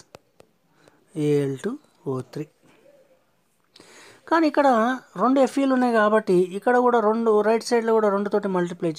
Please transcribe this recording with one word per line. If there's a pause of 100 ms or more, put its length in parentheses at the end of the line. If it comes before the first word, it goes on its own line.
(1300)
ఏఎల్
టూ (400)
ఓ (180)
త్రీ. (1800)
కానీ
ఇక్కడ (540)
రెండు
ఎఫ్ఈలు
ఉన్నాయి
కాబట్టి (200)
ఇక్కడ (100)
కూడా
రెండు, (160)
రైట్
సైడ్లో
కూడా
రెండు
తోటి
మల్టిప్లై